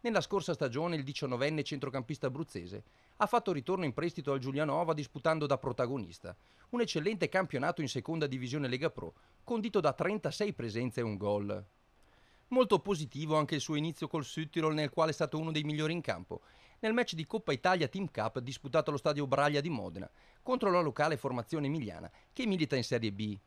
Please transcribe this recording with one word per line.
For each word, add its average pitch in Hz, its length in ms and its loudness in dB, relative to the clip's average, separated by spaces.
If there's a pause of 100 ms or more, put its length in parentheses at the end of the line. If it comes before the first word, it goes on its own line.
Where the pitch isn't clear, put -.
Nella 220 160 2
scorsa 180 340 0
stagione 156 440 0
il 139 60 -2
diciannovenne 139 600 -2
centrocampista 135 640 -4
abruzzese 104 560 -6 (340)
ha 208 80 4
fatto 226 280 2
ritorno 175 320 0
in 123 80 0
prestito 147 400 -2
al 139 60 0
Giulianova, 147 540 0
disputando 151 520 0
da 135 120 2
protagonista 120 800 -4 (360)
un 240 100 0
eccellente 185 480 0
campionato 165 520 0
in 139 60 0
seconda 151 400 -2
divisione 131 400 -4
Lega 131 220 0
Pro, 87 240 -8 (320)
condito 220 340 0
da 147 140 4
trentasei 196 580 -2
presenze 120 480 -4
e 120 40 0
un 107 120 -2
gol. 101 500 0 (840)
Molto 247 300 6
positivo 156 580 0
anche 151 180 2
il 135 60 2
suo 156 140 -2
inizio 147 340 -2
col 151 160 -2
Südtirol, 156 480 0
nel 151 160 0
quale 160 220 4
è - 20 -2
stato 156 260 -2
uno 160 140 -2
dei 156 100 0
migliori 151 300 0
in 170 80 -2
campo, 87 400 -6 (380)
nel 220 120 2
match 233 220 2
di 160 120 -4
Coppa 185 280 -2
Italia 180 340 4
Team 190 240 -4
Cup 110 280 -2
disputato 135 500 0
allo 143 100 -2
stadio 147 260 0
Braglia 143 360 4
di 165 80 -2
Modena, 92 400 -6 (320)
contro 247 280 2
la 180 120 6
locale 151 340 2
formazione 135 520 -2
emiliana, 98 440 -2 (220)
che 254 120 -2
milita 165 300 2
in 120 80 2
Serie 117 300 0
B. 104 340 -2